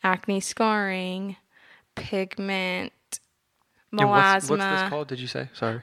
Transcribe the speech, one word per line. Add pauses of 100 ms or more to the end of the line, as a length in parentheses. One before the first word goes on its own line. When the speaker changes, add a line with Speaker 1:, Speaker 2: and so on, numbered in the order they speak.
Speaker 1:
acne
scarring, (580)
pigment, (1000)
Speaker 2:
And
what's,
Speaker 1:
melasma.
Speaker 2:
what's
this
called,
did
you
say?
Sorry.